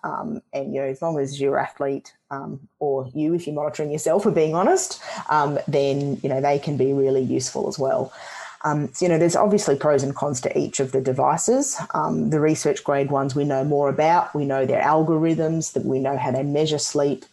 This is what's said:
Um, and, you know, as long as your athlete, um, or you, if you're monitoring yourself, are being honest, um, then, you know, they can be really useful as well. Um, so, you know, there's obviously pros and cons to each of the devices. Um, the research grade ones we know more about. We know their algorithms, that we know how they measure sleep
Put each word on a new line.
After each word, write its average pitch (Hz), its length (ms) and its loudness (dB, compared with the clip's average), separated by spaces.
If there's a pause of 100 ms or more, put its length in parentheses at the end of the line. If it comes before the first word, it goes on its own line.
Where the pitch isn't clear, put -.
Um, 151 400 -8 (100)
and, 139 220 -6
you 135 60 -2
know, 135 80 -2
as 135 120 -6
long 160 200 -2
as 139 200 -4
your 139 160 2
athlete, 139 560 -4 (200)
um, 139 260 -10 (220)
or 135 340 -2
you, 156 200 0
if 170 120 -4
you're 147 80 -8
monitoring 147 380 -4
yourself, 170 340 0
are 190 60 2
being 156 240 2
honest, 330 440 0 (300)
um, 147 380 2
then, 139 560 0
you 139 40 -2
know, 135 120 0
they 143 180 2
can 147 180 -4
be 131 160 2
really 135 300 2
useful 131 460 -2
as - 100 -8
well. 131 340 -2 (520)
Um, 147 280 -2
so, - 120 -2
you 180 40 4
know, 160 100 4
there's 170 180 4
obviously 202 400 4
pros 143 260 2
and 139 140 -4
cons 147 240 -4
to 151 180 -2
each 143 220 -2
of 131 100 -2
the 135 100 0
devices. 151 800 0 (140)
Um, 156 360 0
the 156 100 2
research 151 420 2
grade 139 300 0
ones 135 240 0
we 143 80 0
know 135 180 0
more 143 260 2
about. 156 460 2
We 147 100 -2
know 135 220 0
their 135 160 2
algorithms, 160 920 2
that 131 100 -2
we 131 160 0
know 135 160 -2
how 127 160 -2
they 135 100 0
measure 147 380 0
sleep 143 520 0